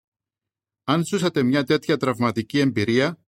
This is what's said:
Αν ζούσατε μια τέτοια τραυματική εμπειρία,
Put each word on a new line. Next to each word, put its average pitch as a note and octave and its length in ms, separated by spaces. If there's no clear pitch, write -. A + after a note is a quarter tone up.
Αν D#3+ 220
ζούσατε C#3+ 380
μια C3+ 200
τέτοια D3+ 340
τραυματική A#2+ 600
εμπειρία, B2 680